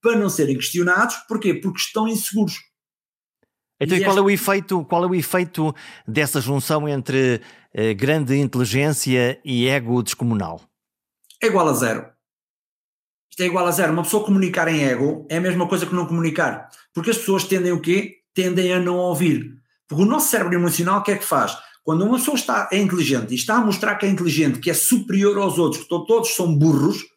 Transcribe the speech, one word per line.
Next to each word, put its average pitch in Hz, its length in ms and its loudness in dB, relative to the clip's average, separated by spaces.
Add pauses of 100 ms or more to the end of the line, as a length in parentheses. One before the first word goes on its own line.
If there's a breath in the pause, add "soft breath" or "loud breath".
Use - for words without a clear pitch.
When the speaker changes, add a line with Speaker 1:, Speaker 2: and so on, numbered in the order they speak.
Speaker 1:
para 233 160 2
não 202 120 2
serem 139 260 0
questionados. 180 600 0 (140)
Porquê? 208 240 -2
Porque - 260 -6
estão 220 280 -2
inseguros. 214 480 -2 (1200)
Speaker 2:
Então, 165 180 0
Speaker 1:
E 185 40 2
Speaker 2:
e - 20 0
qual 196 80 2
Speaker 1:
esta 190 80 4
Speaker 2:
é 202 40 4
o 196 60 4
efeito, 196 560 0
qual 170 180 0
é 180 40 0
o 180 80 0
efeito 165 580 -2 (340 loud breath)
dessa 139 340 0
junção 143 480 -2
entre, 131 520 0 (320 loud breath)
eh, 110 200 -2
grande 135 420 0
inteligência 127 1120 0
e 123 220 0
ego 123 360 0
descomunal? 101 580 -4 (800)
Speaker 1:
É 233 60 2
igual 185 220 2
a 139 40 2
zero. 117 320 -2 (1300)
Isto - 100 -8
é 180 40 0
igual 180 220 0
a 175 40 0
zero. 156 220 0
Uma 165 100 0
pessoa 208 200 0
comunicar 185 440 2
em 156 160 2
ego 135 460 0
é 160 80 -4
a 170 40 -2
mesma 180 260 0
coisa 175 180 -2
que 175 80 -6
não 180 140 -2
comunicar. 165 640 -2 (240 loud breath)
Porque 175 180 -2
as 220 60 0
pessoas 190 260 0
tendem 180 280 0
o 170 100 -2
quê? 190 360 -2 (160)
Tendem 180 400 0
a 180 60 2
não 180 160 0
ouvir. 165 580 0 (340 soft breath)
Porque 151 160 2
o 202 40 6
nosso 277 220 2
cérebro 180 260 0
emocional, 175 440 0
o 196 40 -6
que 208 80 -2
é 190 60 0
que - 80 -8
faz? 123 300 0 (280 loud breath)
Quando 160 200 0
uma 233 140 2
pessoa 269 180 -2
está, 214 360 -2
é 185 80 0
inteligente 143 520 0
e 127 40 -4
está 214 200 -2
a 233 100 2
mostrar 208 300 0
que 202 100 -4
é 196 40 2
inteligente, 156 500 0
que - 100 -4
é 165 40 0
superior 202 640 2
aos 185 200 0
outros, 156 260 0
que - 60 -20
to-, 170 160 -2
todos 226 300 2
são 214 220 0
burros 151 480 4 (120)